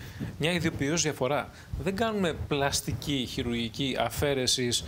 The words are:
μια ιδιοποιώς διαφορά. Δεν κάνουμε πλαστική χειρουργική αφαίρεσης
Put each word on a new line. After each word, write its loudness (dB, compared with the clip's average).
μια 4
ιδιοποιώς 2
διαφορά. 0
Δεν -2
κάνουμε 0
πλαστική 0
χειρουργική -2
αφαίρεσης 2